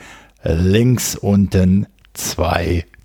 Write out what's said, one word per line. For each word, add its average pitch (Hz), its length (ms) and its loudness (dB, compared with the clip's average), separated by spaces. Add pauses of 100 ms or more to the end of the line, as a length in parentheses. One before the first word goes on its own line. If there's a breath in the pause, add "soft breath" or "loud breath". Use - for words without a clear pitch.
(440 loud breath)
Links 98 720 0
unten 98 720 2 (260)
zwei 85 720 -4 (220)